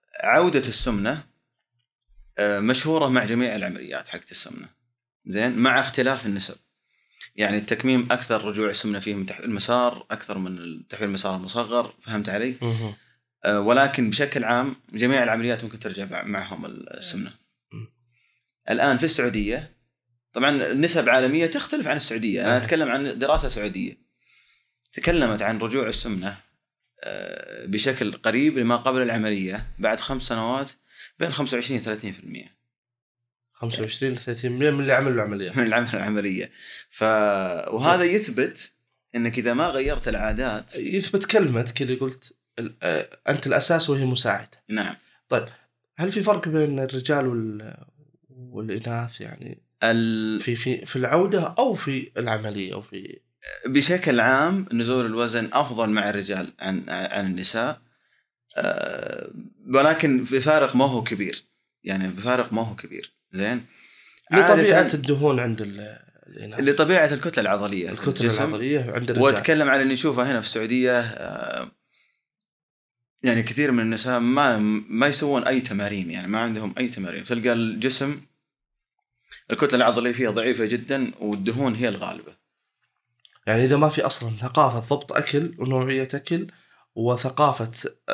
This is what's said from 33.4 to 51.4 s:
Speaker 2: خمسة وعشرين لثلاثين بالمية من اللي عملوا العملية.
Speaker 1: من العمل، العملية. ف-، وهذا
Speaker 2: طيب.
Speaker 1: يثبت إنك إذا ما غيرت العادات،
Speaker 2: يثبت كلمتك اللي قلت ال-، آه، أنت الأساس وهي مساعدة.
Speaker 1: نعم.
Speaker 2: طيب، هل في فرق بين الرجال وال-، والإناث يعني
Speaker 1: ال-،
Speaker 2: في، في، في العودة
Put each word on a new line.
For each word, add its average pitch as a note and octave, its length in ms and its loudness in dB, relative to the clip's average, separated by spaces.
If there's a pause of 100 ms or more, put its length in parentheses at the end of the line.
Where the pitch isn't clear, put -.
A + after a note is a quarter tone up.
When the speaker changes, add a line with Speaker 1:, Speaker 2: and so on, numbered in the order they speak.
Speaker 2:
خمسة A#2 300 -6
وعشرين B2+ 300 -4
لثلاثين B2 380 -6
بالمية C#3 200 2
من C#3 100 0
اللي C3+ 120 2
عملوا C3 220 4
العملية. G2+ 420 -2
Speaker 1:
من B2 100 2
العمل، A#2 280 2
العملية. G2+ 560 -2 (400)
ف-، - 120 -8 (680)
وهذا E3 300 4
Speaker 2:
طيب. F3 80 4
Speaker 1:
يثبت D3+ 640 -2 (420)
إنك A#2 240 -2
إذا A#2+ 160 0
ما D3+ 120 2
غيرت C#3 420 -2
العادات، A2 680 -4
Speaker 2:
يثبت G3 520 -2
كلمتك C3+ 560 2
اللي B2+ 120 -2
قلت B2+ 380 -6 (260)
ال-، - 240 -6
آه، E2+ 260 0 (200)
أنت C#3+ 180 0
الأساس D3 440 2
وهي C3+ 140 2
مساعدة. A#2+ 640 -2
Speaker 1:
نعم. G#2 280 -4 (320)
Speaker 2:
طيب، A#2+ 200 0 (480)
هل F#3 160 -2
في G#3 100 0
فرق G3 260 2
بين D3+ 300 2
الرجال C3+ 480 0
وال-، A2 500 -4 (540)
والإناث A#2 880 -8
يعني - 380 -14 (240)
Speaker 1:
ال-، A2+ 580 2
Speaker 2:
في، A#2+ 160 -4
في، B2 300 -4
في - 100 -8
العودة E3+ 600 2